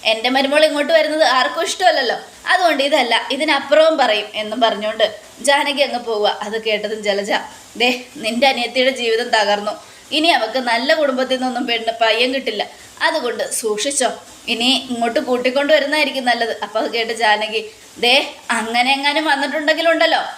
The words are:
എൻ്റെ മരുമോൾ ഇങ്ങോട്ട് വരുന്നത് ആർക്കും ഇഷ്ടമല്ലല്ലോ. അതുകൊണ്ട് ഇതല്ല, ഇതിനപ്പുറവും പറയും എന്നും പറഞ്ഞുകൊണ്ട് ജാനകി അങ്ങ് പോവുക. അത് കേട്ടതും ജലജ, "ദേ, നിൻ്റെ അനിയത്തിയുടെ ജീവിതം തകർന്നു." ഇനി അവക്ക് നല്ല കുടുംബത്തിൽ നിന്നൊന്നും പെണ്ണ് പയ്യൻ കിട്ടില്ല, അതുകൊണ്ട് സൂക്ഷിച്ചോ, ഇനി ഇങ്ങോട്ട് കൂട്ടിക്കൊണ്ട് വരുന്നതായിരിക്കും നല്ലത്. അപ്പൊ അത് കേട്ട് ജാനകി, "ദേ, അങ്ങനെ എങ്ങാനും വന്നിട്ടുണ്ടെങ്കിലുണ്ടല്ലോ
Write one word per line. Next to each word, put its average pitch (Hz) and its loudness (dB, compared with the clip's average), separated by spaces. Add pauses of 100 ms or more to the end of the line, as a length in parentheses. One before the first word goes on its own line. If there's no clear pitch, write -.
(120)
എൻ്റെ 220 0
മരുമോൾ 277 4
ഇങ്ങോട്ട് 294 0
വരുന്നത് 302 2 (120)
ആർക്കും 285 0
ഇഷ്ടമല്ലല്ലോ. 285 0 (340)
അതുകൊണ്ട് 339 2
ഇതല്ല, 269 2 (220)
ഇതിനപ്പുറവും 302 4
പറയും 214 0 (140)
എന്നും 214 -6
പറഞ്ഞുകൊണ്ട് 214 0 (420)
ജാനകി 285 2
അങ്ങ് 233 -4
പോവുക. 214 0 (180)
അത് 214 -6
കേട്ടതും 214 -4
ജലജ, 196 -2 (500)
"ദേ, 247 4 (360)
നിൻ്റെ 240 2
അനിയത്തിയുടെ 254 0
ജീവിതം 233 0
തകർന്നു." 208 0 (380)
ഇനി 302 2
അവക്ക് 254 0
നല്ല 247 0
കുടുംബത്തിൽ 262 0
നിന്നൊന്നും 247 -4
പെണ്ണ് 226 -2 (100)
പയ്യൻ 233 2
കിട്ടില്ല, 226 -4 (340)
അതുകൊണ്ട് 262 -2
സൂക്ഷിച്ചോ, 226 -2 (380)
ഇനി 247 0
ഇങ്ങോട്ട് 233 -2
കൂട്ടിക്കൊണ്ട് 254 0
വരുന്നതായിരിക്കും 277 0
നല്ലത്. 233 -2
അപ്പൊ 220 -4
അത് 226 -4
കേട്ട് 226 -2
ജാനകി, 214 0 (280)
"ദേ, 254 2 (160)
അങ്ങനെ 240 0
എങ്ങാനും 285 0
വന്നിട്ടുണ്ടെങ്കിലുണ്ടല്ലോ 311 2 (160)